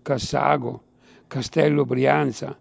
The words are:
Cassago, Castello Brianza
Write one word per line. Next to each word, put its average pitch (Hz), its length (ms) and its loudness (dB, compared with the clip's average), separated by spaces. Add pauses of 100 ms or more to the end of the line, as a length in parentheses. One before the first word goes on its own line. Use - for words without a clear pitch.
Cassago, 135 840 -2 (420)
Castello 147 580 0
Brianza 135 760 0